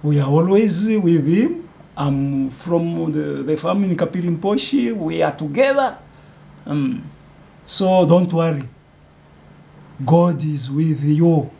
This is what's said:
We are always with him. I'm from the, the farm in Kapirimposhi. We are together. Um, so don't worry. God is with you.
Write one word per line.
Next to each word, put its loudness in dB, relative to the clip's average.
We 2
are 0
always 4
with 2
him. 0
I'm -2
from -4
the, -4
the -2
farm 0
in -2
Kapirimposhi. -2
We -2
are 0
together. 0
Um, -4
so 2
don't 4
worry. -2
God 2
is -6
with -2
you. 2